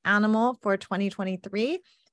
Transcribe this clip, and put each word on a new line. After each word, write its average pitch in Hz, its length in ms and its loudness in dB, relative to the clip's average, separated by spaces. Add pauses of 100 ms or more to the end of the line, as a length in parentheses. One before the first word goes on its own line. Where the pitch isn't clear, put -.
animal 220 560 2
for 196 160 0
twenty 196 320 -4
twenty-three 196 720 -4 (340)